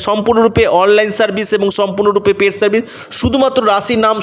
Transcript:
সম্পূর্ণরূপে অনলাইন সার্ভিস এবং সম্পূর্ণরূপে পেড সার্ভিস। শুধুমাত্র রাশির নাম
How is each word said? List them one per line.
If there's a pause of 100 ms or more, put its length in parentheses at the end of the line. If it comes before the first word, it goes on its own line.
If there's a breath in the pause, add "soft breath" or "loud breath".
সম্পূর্ণরূপে (180)
অনলাইন
সার্ভিস (100)
এবং (120)
সম্পূর্ণরূপে
পেড
সার্ভিস। (360 loud breath)
শুধুমাত্র (120)
রাশির
নাম